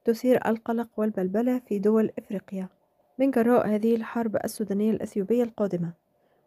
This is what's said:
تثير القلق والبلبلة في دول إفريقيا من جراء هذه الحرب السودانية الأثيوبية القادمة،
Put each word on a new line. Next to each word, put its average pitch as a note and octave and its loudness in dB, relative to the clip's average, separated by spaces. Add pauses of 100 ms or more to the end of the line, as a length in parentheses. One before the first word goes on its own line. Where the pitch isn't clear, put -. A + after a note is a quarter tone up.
تثير A#3 2
القلق A3+ -2
والبلبلة G#3+ 0
في G#3 -4
دول G#3+ 2
إفريقيا F#3+ -8 (500)
من C4+ 2
جراء A#3+ 4
هذه G#3+ 2
الحرب A3+ -4
السودانية G#3 -2
الأثيوبية A3 -2
القادمة، F#3+ -2 (540)